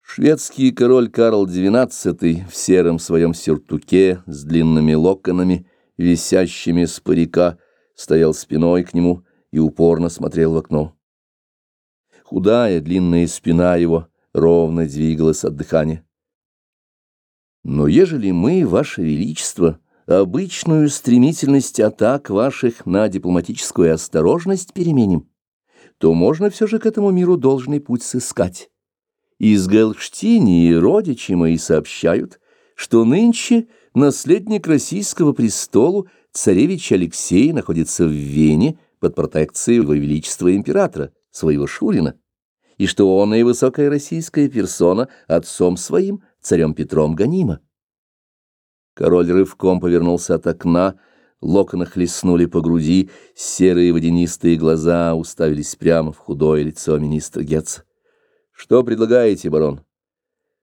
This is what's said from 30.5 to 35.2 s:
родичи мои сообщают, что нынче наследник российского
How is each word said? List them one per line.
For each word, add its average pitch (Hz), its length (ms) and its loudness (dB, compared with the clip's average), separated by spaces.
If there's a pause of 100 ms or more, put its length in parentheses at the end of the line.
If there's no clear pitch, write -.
родичи 135 580 0
мои 82 260 2
сообщают, - 840 -2 (360)
что 113 300 0
нынче 226 600 2 (260)
наследник 180 720 0
российского 160 680 -2